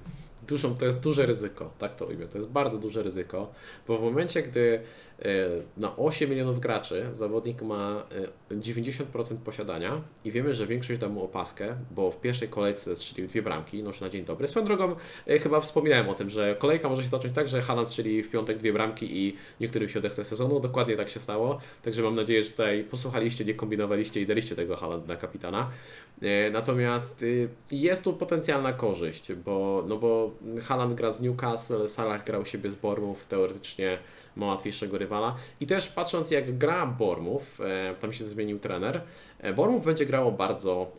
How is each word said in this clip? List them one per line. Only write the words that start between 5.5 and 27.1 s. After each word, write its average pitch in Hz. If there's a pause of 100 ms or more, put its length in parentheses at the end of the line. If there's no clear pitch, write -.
na 104
osiem 151
milionów 127
graczy 117
zawodnik 113
ma, 104 (480)
e, 104
dziewięćdziesiąt 120
procent 117
posiadania 104 (240)
i 107
wiemy, 131
że 107
większość 123
da 104
mu 101
opaskę, 98 (160)
bo 92
w -
pierwszej 123
kolejce 101
strzelił -
dwie 110
bramki, 95
no 101
już 95
na 95
dzień 92
dobry. 85
Swoją -
drogą, 107 (320)
e, 147
chyba 151
wspominałem 147
o 98
tym, 101
że 104
kolejka 151
może 131
się 127
zacząć 127
tak, 151
że 127
Haaland 120
strzeli 110
w -
piątek 110
dwie 110
bramki 107
i 98 (240)
niektórym 113
się 104
odechce 104
sezonu. 127
Dokładnie 123
tak 101
się 113
stało, 117 (220)
także 113
mam 110
nadzieję, 110
że 107
tutaj 107
posłuchaliście, 123
nie 107
kombinowaliście 104
i 95
daliście 104
tego 85
Haaland 82
na 85
kapitana. 98 (520)
E, 101
natomiast, 120